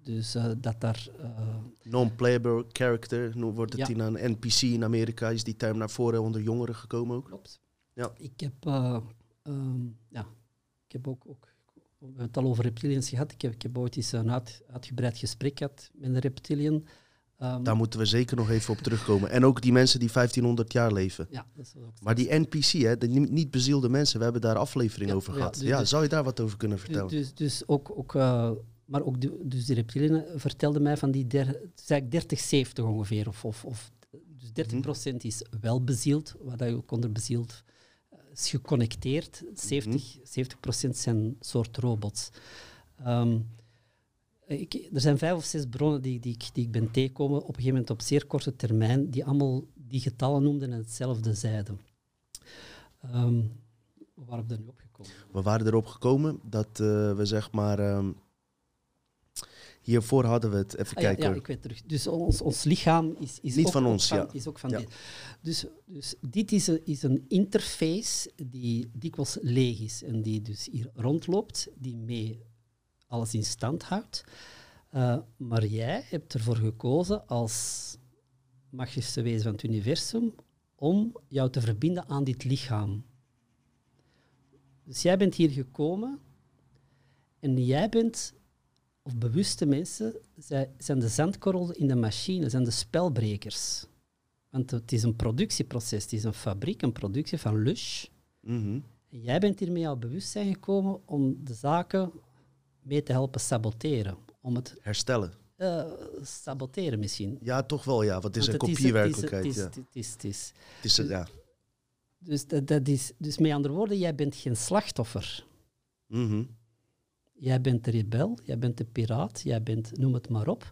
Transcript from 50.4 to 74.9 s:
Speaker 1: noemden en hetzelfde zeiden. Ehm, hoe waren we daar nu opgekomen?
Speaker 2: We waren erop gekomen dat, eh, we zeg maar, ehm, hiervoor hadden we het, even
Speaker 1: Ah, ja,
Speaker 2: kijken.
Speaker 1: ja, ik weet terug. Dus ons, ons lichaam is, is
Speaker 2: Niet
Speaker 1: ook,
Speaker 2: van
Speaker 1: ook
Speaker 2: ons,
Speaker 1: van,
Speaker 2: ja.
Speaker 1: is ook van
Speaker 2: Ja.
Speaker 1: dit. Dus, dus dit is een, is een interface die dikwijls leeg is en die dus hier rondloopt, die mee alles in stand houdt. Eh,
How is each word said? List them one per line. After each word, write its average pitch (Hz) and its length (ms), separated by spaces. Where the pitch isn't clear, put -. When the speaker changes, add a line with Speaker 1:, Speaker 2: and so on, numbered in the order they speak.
Speaker 1:
noemden 143 280
en 120 60
hetzelfde 113 560
zeiden. 107 460
Ehm, 120 400
hoe 135 120
waren 120 180
we 113 60
daar 110 100
nu 110 80
opgekomen? - 440
Speaker 2:
We 95 100
waren 107 260
erop 110 180
gekomen 139 580
dat, 107 240
eh, 104 360
we 104 100
zeg 107 260
maar, 104 280
ehm, 101 320
hiervoor 120 440
hadden 113 260
we 101 60
het, 98 180
even - 220
Speaker 1:
Ah, - 60
ja, 107 60
Speaker 2:
kijken. 98 200
Speaker 1:
ja, 95 60
ik - 120
weet 127 140
terug. 113 240
Dus 151 220
ons, 165 340
ons - 220
lichaam 165 560
is, - 220
is 127 140
Speaker 2:
Niet 160 100
Speaker 1:
ook, 185 60
Speaker 2:
van 135 140
Speaker 1:
ook 120 60
Speaker 2:
ons, 98 160
Speaker 1:
van, 107 100
Speaker 2:
ja. 95 140
Speaker 1:
is 123 160
ook - 120
van 127 100
Speaker 2:
Ja. 113 80
Speaker 1:
dit. - 180
Dus, - 240
dus 151 360
dit 196 300
is 202 160
een, 160 180
is 143 180
een 131 240
interface 196 1040
die 120 480
dikwijls 147 480
leeg 123 380
is 107 240
en 110 180
die 107 200
dus 107 300
hier 120 220
rondloopt, 160 840
die 127 220
mee 113 440
alles 117 260
in 107 100
stand 131 400
houdt. - 400
Eh, 123 280